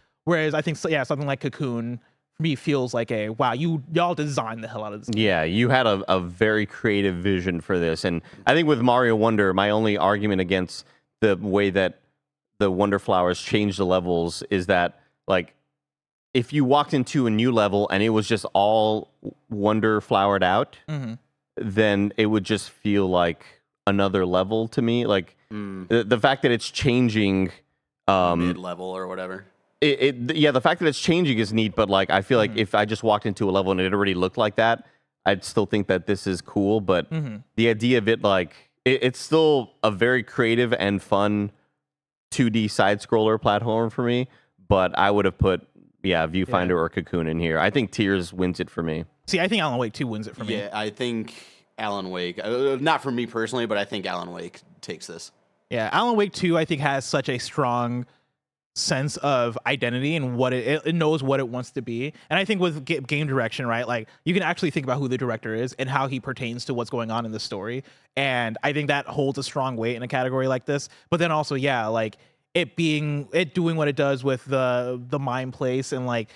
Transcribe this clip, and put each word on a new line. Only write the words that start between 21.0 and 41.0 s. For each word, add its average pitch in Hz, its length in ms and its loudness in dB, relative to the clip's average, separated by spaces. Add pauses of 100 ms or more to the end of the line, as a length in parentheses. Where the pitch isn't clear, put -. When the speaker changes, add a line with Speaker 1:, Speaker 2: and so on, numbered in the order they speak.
Speaker 2:
then 104 600 2
it 110 80 4
would 107 180 2
just 104 260 -2
feel 101 380 0
like 87 380 2 (400)
another 98 400 2
level 95 440 0
to - 120 -2
me. 117 240 0
Like, 101 300 -2 (160)
Speaker 3:
Mm. 98 360 -10
Speaker 2:
the, 113 160 2
the 113 160 2
fact 135 220 2
that 127 100 2
it's 117 200 -2
changing, 107 800 2 (560)
um, 90 400 2
Speaker 3:
Mid-level 90 400 -6
or 92 200 -8
whatever. 92 380 -10 (360)
Speaker 2:
it, 147 200 2
it, 123 280 0
th-, 156 100 -2
yeah, 147 100 6
the 127 120 2
fact 165 180 0
that 170 80 0
it's 143 120 0
changing 165 380 2
is 104 160 0
neat, 110 220 0
but, 107 160 2
like, 98 180 4
I 98 140 2
feel 120 160 2
like 107 120 2
Speaker 1:
Mm-hmm. 107 80 -2
Speaker 2:
if 104 140 -2
I 107 120 4
just 107 180 -4
walked 107 240 2
into 104 200 -2
a 92 40 2
level 95 200 2
and 92 80 2
it 92 140 0
already 98 220 2
looked 92 220 -2
like 107 180 0
that, 113 320 2 (400)
I'd 98 160 0
still 104 240 0
think 104 200 0
that 92 200 0
this 101 180 -2
is 92 160 -2
cool. 104 400 0
But 90 300 0
Speaker 1:
Mm-hmm. 147 240 -6 (200)
Speaker 2:
the 113 140 4
idea 117 300 2
of 101 80 0
it, 113 160 2
like, 95 320 2 (280)
it, 127 200 2
it's 123 160 0
still 151 540 2 (100)
a 107 80 4
very 117 320 2
creative 117 500 2
and 101 300 0